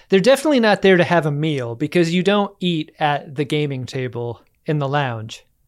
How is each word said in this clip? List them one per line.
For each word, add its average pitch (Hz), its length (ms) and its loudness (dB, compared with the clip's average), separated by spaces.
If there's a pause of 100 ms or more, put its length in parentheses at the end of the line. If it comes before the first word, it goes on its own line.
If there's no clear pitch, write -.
they're 196 120 4
definitely 269 400 4
not 214 220 2
there 190 140 6
to 170 80 4
have 165 220 2
a 151 40 0
meal, 143 460 -4
because 165 360 0
you 180 120 2
don't 202 340 0
eat 170 400 -2
at 147 380 -2
the 147 80 -2
gaming 139 420 -4
table 120 560 -8 (220)
in 151 160 -2
the 139 80 -2
lounge. 123 560 -4 (240)